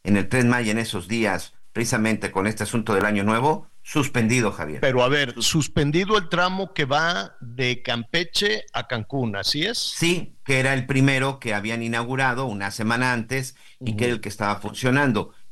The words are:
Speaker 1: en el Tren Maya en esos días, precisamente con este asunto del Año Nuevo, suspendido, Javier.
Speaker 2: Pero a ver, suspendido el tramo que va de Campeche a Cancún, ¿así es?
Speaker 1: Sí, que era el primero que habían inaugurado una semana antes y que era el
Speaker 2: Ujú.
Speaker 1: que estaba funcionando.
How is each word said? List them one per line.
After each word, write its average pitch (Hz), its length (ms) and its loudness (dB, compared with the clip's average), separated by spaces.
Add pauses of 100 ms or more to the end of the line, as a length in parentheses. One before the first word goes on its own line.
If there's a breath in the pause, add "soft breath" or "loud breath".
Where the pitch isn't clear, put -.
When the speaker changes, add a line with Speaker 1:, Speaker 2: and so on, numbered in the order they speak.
Speaker 1:
en 101 140 4
el 98 120 2
Tren 123 200 4
Maya 120 240 2
en 113 60 0
esos 104 300 -4
días, 101 460 0 (180)
precisamente 110 600 0
con 95 140 0
este 107 180 -2
asunto 107 300 -2
del 95 120 4
Año 101 180 0
Nuevo, 120 460 0 (120)
suspendido, 117 680 2
Javier. 76 280 -8
Speaker 2:
Pero 127 220 4
a 123 60 4
ver, 139 340 2
suspendido 165 760 2
el 180 100 -2
tramo 185 460 0
que 151 100 0
va 165 560 0
de 123 420 -2
Campeche 175 840 -2 (100)
a 117 120 -4
Cancún, 117 500 -4
¿así 147 280 -2
es? 233 140 -4
Speaker 1:
Sí, - 680 -2
que 131 160 2
era 135 140 2
el 131 120 -2
primero 135 540 2
que 110 140 -2
habían 110 280 -4
inaugurado 123 640 0
una 101 240 -4
semana 117 420 0
antes 127 440 -4 (280 soft breath)
y 113 120 -2
que 117 80 0
era 120 100 2
el - 20 0
Speaker 2:
Ujú. 107 60 -8
Speaker 1:
que 104 60 -10
estaba 101 320 -2
funcionando. 123 720 0 (200 soft breath)